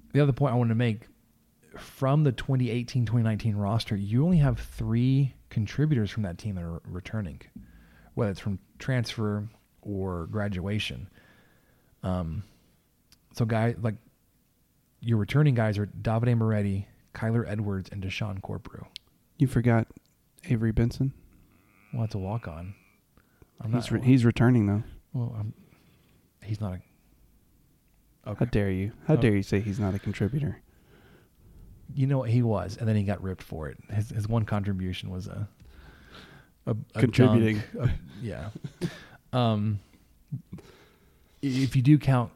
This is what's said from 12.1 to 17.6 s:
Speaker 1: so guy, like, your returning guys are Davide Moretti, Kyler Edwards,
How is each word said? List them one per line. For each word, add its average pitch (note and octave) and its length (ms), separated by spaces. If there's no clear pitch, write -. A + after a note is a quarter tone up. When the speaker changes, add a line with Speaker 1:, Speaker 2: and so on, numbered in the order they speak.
Speaker 1:
so B2 120
guy, A2+ 360
like, A2 140
your A2+ 180
returning C3+ 360
guys A2 240
are G#2 80
Davide A#2 500
Moretti, G#2 500
Kyler A2+ 340
Edwards, G2+ 440